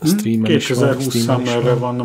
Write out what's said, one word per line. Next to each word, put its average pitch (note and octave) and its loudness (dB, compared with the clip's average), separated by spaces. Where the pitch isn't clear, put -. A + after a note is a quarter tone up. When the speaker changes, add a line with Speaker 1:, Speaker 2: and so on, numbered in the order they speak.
Speaker 1:
Hm? D#3+ -4
Speaker 2:
streamen A#2+ 0
is D3+ 2
van, B2 0
Speaker 1:
Kétezerhúsz C3 0
Speaker 2:
Steamen B2 0
is A#2+ -2
Speaker 1:
Summerre A#2+ 2
Speaker 2:
van. B2 -2
Speaker 1:
van B2+ -4
a B2 -2